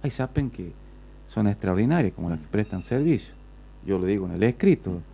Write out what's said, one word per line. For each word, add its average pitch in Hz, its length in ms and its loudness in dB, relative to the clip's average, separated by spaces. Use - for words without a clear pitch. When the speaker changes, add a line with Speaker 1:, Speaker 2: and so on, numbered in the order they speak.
Speaker 1:
hay 143 80 -2
sapen 131 400 -2
que 87 220 -12
son 107 220 0
extraordinarias, 101 640 2
como 87 160 -6
las 82 80 -4
que - 80 -12
Speaker 2:
Mm. - 40 -18
Speaker 1:
prestan 98 320 -2
servicio. 139 520 0
Yo 95 140 0
lo 90 80 0
digo 95 200 0
en 90 60 -6
el 87 120 0
escrito. 117 560 2